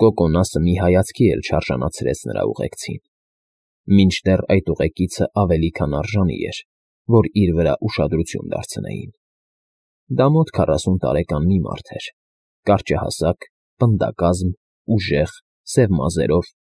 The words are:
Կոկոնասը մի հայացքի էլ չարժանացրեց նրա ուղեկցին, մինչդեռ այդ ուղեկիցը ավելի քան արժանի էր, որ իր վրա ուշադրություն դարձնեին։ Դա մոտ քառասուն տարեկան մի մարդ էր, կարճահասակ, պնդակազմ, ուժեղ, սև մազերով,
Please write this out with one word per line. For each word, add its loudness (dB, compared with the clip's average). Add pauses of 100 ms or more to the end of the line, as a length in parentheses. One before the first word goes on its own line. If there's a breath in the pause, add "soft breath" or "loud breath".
Կոկոնասը 2
մի 2
հայացքի 2
էլ 2
չարժանացրեց -4
նրա -6
ուղեկցին, -8 (880)
մինչդեռ 4
այդ 2
ուղեկիցը -2
ավելի 2
քան -4
արժանի -2
էր, -8 (500)
որ 4
իր 4
վրա 2
ուշադրություն -4
դարձնեին։ -8 (1000)
Դա 2
մոտ 2
քառասուն 0
տարեկան 0
մի 4
մարդ -6
էր, -14 (560)
կարճահասակ, 0 (320)
պնդակազմ, 0 (360)
ուժեղ, 0 (300)
սև 2
մազերով, -2 (260)